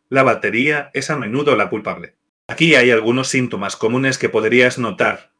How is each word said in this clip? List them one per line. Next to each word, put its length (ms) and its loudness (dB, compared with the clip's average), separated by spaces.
la 140 2
batería 720 -2
es 160 -6
a 60 -4
menudo 400 0
la 120 0
culpable. 460 -8
Aquí 300 2
hay 160 6
algunos 340 2
síntomas 480 -4
comunes 420 -2
que 120 -2
podrías 500 2
notar. 600 -4